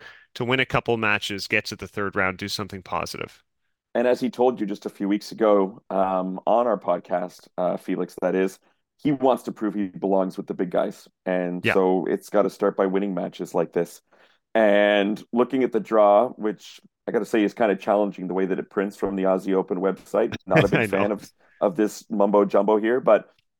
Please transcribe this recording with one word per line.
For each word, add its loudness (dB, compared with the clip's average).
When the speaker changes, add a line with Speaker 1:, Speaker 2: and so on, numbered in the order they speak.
Speaker 1:
to -6
win 0
a 0
couple 0
matches, -4
get -2
to -10
the -12
third -6
round, -2
do -8
something -10
positive. -8
Speaker 2:
And 0
as 2
he -2
told 2
you -4
just -8
a -8
few -6
weeks -2
ago, 2
um, -2
on 2
our 0
podcast, -4
uh, -2
Felix, -6
that 0
is, 0
he -2
wants 2
to -8
prove -4
he -4
belongs -2
with -10
the -6
big -4
guys. -4
And -4
Speaker 1:
Yeah. 0
Speaker 2:
so 2
it's -4
gotta 2
start -2
by 0
winning -2
matches -8
like -2
this. -4
And 2
looking 0
at -2
the -2
draw, 4
which -8
I -4
gotta -2
say 2
is 2
kinda 2
challenging 0
the -6
way 0
that -2
it -10
prints -4
from -4
the -2
Aussie 0
Open 0
website. -2
Not 4
a 2
Speaker 1:
<laughs> -10
Speaker 2:
big 2
Speaker 1:
I 0
know. -2
Speaker 2:
fan 0
of, -8
of 0
this -2
mumbo 4
jumbo 2
here, 0
but 4